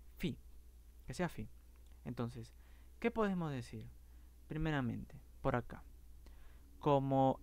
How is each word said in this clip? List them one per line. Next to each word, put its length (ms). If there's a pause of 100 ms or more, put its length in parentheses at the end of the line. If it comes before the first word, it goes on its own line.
(180)
phi, 200 (680)
que 80
sea 160
phi. 180 (560)
Entonces, 480 (460)
¿qué 120
podemos 400
decir? 380 (580)
Primeramente, 720 (220)
por 160
acá, 260 (960)
como 640